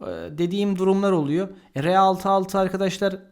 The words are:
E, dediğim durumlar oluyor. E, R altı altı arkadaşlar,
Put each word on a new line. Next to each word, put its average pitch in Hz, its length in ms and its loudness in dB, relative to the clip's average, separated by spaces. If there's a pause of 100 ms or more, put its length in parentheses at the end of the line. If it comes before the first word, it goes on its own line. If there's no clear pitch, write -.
E, - 60 -12 (240)
dediğim 185 480 -2
durumlar 190 340 2
oluyor. 165 360 0 (260)
E, 135 80 -4
R 185 160 2
altı 190 300 2
altı 196 300 0
arkadaşlar, 190 540 0 (200)